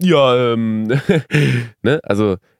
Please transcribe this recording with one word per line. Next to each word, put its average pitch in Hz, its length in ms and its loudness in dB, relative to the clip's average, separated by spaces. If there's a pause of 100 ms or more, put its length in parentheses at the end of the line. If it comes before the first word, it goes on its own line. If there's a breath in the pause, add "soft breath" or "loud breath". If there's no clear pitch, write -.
ja, 127 500 2
ähm, 110 340 -4
<laughs> 135 960 -2
ne? 143 200 0
Also, 101 340 -2 (220)